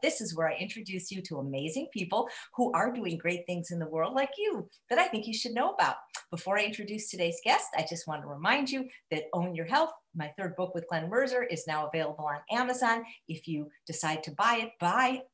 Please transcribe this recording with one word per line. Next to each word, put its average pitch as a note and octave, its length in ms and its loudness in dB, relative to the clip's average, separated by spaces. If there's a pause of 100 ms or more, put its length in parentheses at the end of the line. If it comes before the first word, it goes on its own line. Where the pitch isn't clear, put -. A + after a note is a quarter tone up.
this D#4 180 4
is E3+ 140 -4
where D#3+ 140 2
I D#3 60 -2
introduce F#3 560 -6
you F#3+ 120 -6
to D#3 160 -6
amazing C#3 520 -4
people G3+ 380 0 (240)
who A#3+ 200 2
are A3 200 4
doing F#3 240 -2
great F3 300 0
things F3 240 -2
in E3+ 80 -2
the D#3+ 80 -2
world D#3+ 260 0
like C4+ 240 2
you G4 320 -2 (200)
that B3 100 4
I F#4 80 6
think G#3+ 180 -2
you A3+ 80 -4
should A#3 200 -4
know C#4 180 2
about. E3+ 240 2 (340)
Before F#3 300 0
I G#3 60 2
introduce G#3 440 -6
today's E3+ 340 0
guest, B3 320 4
I D#3+ 140 0
just E3 180 -6
want D3+ 140 -4
to C#3+ 60 -10
remind G#3+ 420 2
you C4 180 -2 (220)
that D#3 140 -2 (100)
Own F3+ 220 0
Your E3 100 -2
Health, D4+ 260 4 (240)
my D3+ 220 -4
third F#3+ 180 -4
book F3+ 200 -4
with E3+ 120 -6
Glenn E3 220 -2
Merzer, B3 400 2
is D#3+ 160 -4
now D#3 220 0
available D3+ 380 -2
on D3 140 -2 (180)
Amazon. B3 460 2 (240)
If D#3+ 200 -8
you D3+ 220 -2 (180)
decide D#3+ 360 -2
to D#3 80 -8
buy A3+ 300 4
it A3 180 -6
by B3+ 440 4 (100)